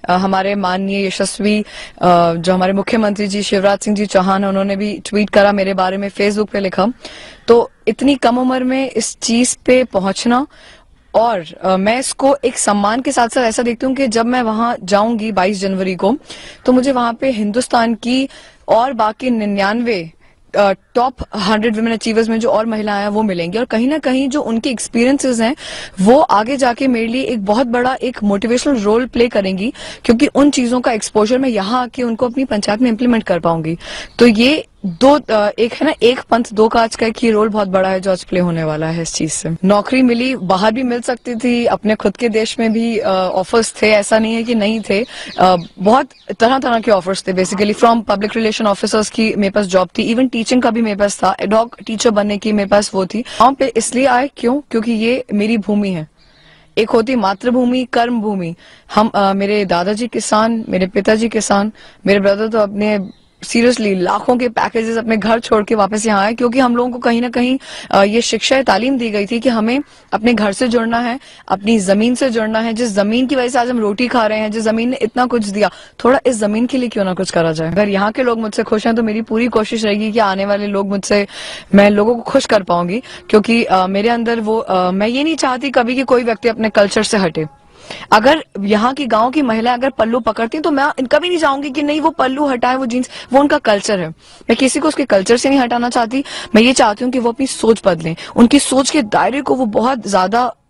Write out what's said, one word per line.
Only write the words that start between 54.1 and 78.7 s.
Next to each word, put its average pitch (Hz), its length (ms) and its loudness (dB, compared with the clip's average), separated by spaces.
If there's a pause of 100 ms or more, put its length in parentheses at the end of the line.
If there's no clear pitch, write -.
क्यों? 254 240 -2 (100)
क्योंकि 226 200 -2
ये 233 420 -2
मेरी 208 240 0
भूमि 208 320 0
है। 160 180 -6 (720)
एक 214 120 0
होती 233 260 2
मातृभूमि, 240 800 0
कर्म 240 280 0
भूमि। 190 340 -4 (400)
हम, 220 120 4
अ, 196 260 0
मेरे 202 320 0
दादाजी 190 420 -2
किसान, 226 600 0
मेरे 185 180 0
पिताजी 214 420 0
किसान, 208 420 0 (340)
मेरे 202 140 4
brother 202 280 2
तो 220 120 0
अपने 208 400 0 (440)
seriously 233 540 0
लाखों 202 400 0
के 240 120 -2
packages 226 480 -2
अपने 226 200 -2
घर 220 220 0
छोड़ 220 240 0
के 226 120 0
वापस 208 300 -2
यहाँ 208 160 2
आए, 208 120 0
क्योंकि 240 260 0
हम 247 160 2
लोगों 247 160 0
को 240 60 -8
कहीं 240 240 0
ना 247 80 -4
कहीं, 247 300 0 (320)
अ, 196 120 4
ये 208 180 2
शिक्षा, 262 400 0
तालीम 240 360 0
दी 233 120 -2
गई 208 160 -2
थी 233 140 -4
कि 240 100 0
हमें 233 320 0 (320)
अपने 226 200 2
घर 208 180 0
से 254 160 -2
जुड़ना 233 320 0
है, 240 200 -4 (280)
अपनी 202 320 2
जमीन 202 360 2
से 269 140 0
जुड़ना 220 300 -2
है। 226 140 -2
जिस 226 180 -2
जमीन 214 360 0
की 277 80 0
वजह 247 120 0
से 247 120 0
आज 240 100 0
हम 247 100 0
रोटी 214 280 0
खा 226 200 2
रहे 214 120 0
हैं, 214 120 -2
जिस 220 120 -4
जमीन 226 260 0
ने 262 80 -4
इतना 247 280 -2
कुछ 240 200 -2
दिया, 202 240 0 (340)
थोड़ा 254 220 4
इस 240 140 0
जमीन 214 260 0
के 262 120 -4
लिए 247 120 -2
क्यों 208 160 -2
ना 185 80 -2
कुछ 180 180 -4
करा 165 200 0
जाए। 160 160 -4
अगर 196 220 0
यहाँ 202 220 0
के 262 120 -2
लोग 233 160 0
मुझसे 220 240 -4
खुश 214 220 -2